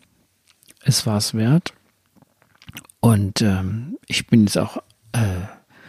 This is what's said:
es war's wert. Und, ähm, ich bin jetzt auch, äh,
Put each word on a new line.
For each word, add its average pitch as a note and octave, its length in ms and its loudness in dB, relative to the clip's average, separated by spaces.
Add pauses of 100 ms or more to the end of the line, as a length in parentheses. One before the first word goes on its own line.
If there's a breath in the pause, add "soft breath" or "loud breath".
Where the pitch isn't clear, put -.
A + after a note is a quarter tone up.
(800)
es - 240 0
war's G#2+ 300 -2
wert. A#2+ 400 2 (1300)
Und, G2+ 420 2
ähm, G#2 640 -2
ich - 180 -4
bin A2 200 4
jetzt G2 120 0
auch, - 200 -4 (380)
äh, F#2+ 320 -2 (420 loud breath)